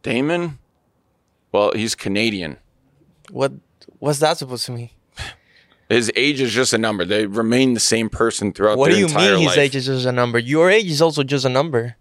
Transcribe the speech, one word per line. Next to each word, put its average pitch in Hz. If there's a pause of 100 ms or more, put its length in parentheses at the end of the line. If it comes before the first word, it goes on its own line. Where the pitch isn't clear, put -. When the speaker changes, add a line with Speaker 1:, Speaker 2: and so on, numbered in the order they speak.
Speaker 1:
Damon? 151 (920)
Well, 104
he's 107
Canadian. 101 (720)
Speaker 2:
What, 135 (460)
what's 143
that 156
supposed 127
to 131
mean? 117 (960)
Speaker 1:
His 117
age 135
is 123
just 123
a 117
number. 107
They 104
remain 117
the 110
same 113
person 104
throughout 107
Speaker 2:
What 135
Speaker 1:
their 165
Speaker 2:
do -
you 190
Speaker 1:
entire -
Speaker 2:
mean 190
his 165
Speaker 1:
life. -
Speaker 2:
age 139
is 127
just 131
a 127
number? 120
Your 147
age 202
is 147
also 151
just 135
a 135
number. 127